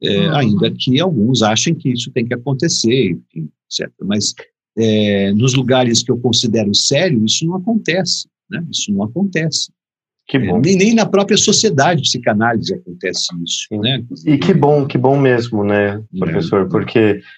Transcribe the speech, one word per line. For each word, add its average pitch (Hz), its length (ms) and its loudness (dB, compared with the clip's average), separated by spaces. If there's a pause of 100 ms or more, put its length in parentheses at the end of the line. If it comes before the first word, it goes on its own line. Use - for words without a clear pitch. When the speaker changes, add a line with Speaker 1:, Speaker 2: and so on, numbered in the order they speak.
Speaker 1:
É, 101 280 0
Speaker 2:
Uhum. 147 60 0
Speaker 1:
ainda 113 360 2
que 127 280 0
alguns 131 420 0
achem 110 320 0
que - 160 -4
isso 120 220 -4
tem 117 140 -2
que 120 80 -4
acontecer, 127 760 0
enfim, - 340 -10
et 73 40 -12 (200)
cetera. - 360 -10
Mas, 104 280 -2 (440)
é, 104 560 2
nos 123 200 2
lugares 127 500 2
que - 80 -2
eu 123 60 -2
considero 113 580 0
sério, 139 500 0
isso 110 200 -2
não 175 100 -2
acontece, 185 720 -2 (220)
né? - 220 -8
Isso - 200 -6
não 98 120 -2
acontece. 160 680 -4 (560)
Speaker 3:
Que - 100 0
Speaker 1:
É, - 20 0
Speaker 3:
bom. 104 200 0
Speaker 1:
nem, 175 180 4
nem 214 180 4
na 220 100 4
própria 202 320 2
sociedade 170 640 2
de - 80 -2
psicanálise 113 640 0
acontece 90 540 -8 (160)
isso, - 260 -8
Speaker 3:
Sim. 107 100 -6
Speaker 1:
né? 120 220 -2 (240)
Speaker 3:
E 151 120 4
que 170 160 4
bom, 143 320 4
que 143 120 -2
bom 131 220 4
mesmo, 120 440 2
né, 101 380 0 (140)
Speaker 1:
É. 95 40 -6
Speaker 3:
professor? 85 500 0
Porque 107 500 2 (180)